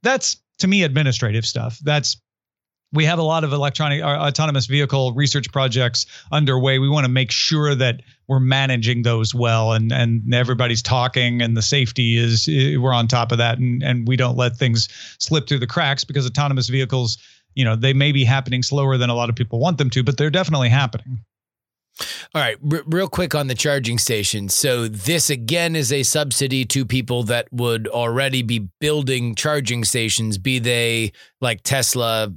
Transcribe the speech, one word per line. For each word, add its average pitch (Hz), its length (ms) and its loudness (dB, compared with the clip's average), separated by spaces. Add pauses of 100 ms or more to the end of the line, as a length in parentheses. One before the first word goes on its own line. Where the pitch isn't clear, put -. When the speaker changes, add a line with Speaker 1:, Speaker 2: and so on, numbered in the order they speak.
Speaker 1:
That's, 240 340 0 (220)
to 190 80 2
me, 196 160 4
administrative 127 640 0
stuff. 117 360 -6
That's, 147 320 0 (800)
we 151 120 4
have 170 120 2
a 165 60 0
lot 160 200 0
of 143 100 -2
electronic, 143 500 -2
uh, - 40 -4
autonomous 143 600 0
vehicle 135 460 0
research 135 380 -2
projects 123 540 0 (260)
underway. 135 460 2
We 135 120 2
wanna 143 200 2
make 127 220 0
sure 147 420 0
that 127 280 0 (260)
we're 135 120 2
managing 127 640 2
those 113 320 0
well 113 400 2
and, 113 180 2
and 117 400 0
everybody's 120 520 0
talking 123 580 0
and 117 160 0
the 110 60 0
safety 120 540 2
is, 117 300 2
i-, 147 300 2
we're 131 160 2
on 117 140 2
top 117 240 0
of 117 80 0
that 117 180 2
and, 127 240 0
and 123 260 0
we 127 80 2
don't 123 220 0
let 120 200 0
things 113 320 0 (280)
slip - 320 -2
through 143 100 2
the 123 80 -4
cracks 139 360 0
because 139 240 -2
autonomous 131 420 0
vehicles, 127 480 0 (380)
you 131 100 0
know, 110 100 2
they 127 160 2
may 143 200 4
be 139 120 2
happening 127 380 2
slower 135 360 2
than 123 120 2
a 120 60 0
lot 120 140 0
of 117 60 0
people 117 240 -2
want 156 200 2
them 139 100 2
to, 127 140 0
but 127 120 0
they're 147 140 0
definitely 151 400 0
happening. 127 560 0 (1120)
Speaker 2:
All 156 60 0
right, 113 140 -2 (160)
r-, 156 140 -2
real 170 220 0
quick 175 260 -2
on 147 140 0
the 127 80 -2
charging 131 420 0
station. 104 520 -2
So 120 380 0
this 110 420 0
again 156 460 -2
is 135 160 -2
a 139 120 0
subsidy 135 640 0
to 131 200 -2
people 123 380 -2
that 117 280 -2
would 117 360 -2
already 120 560 -2
be 110 260 -2 (100)
building 131 560 -2
charging 127 480 -2
stations, 110 540 -2
be 127 220 -2
they 117 520 0 (300)
like 117 220 -2
Tesla 117 720 0